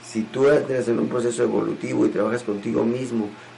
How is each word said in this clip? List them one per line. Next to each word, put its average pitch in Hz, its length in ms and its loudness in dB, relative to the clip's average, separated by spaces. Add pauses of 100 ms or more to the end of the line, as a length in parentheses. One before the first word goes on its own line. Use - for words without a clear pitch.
Si 110 160 -4
tú 131 260 2
entras 131 380 2
en 117 140 2
un - 80 0
proceso 120 340 0
evolutivo 110 640 0
y - 40 2
trabajas 107 340 0
contigo 113 400 -2
mismo 117 440 -2 (300)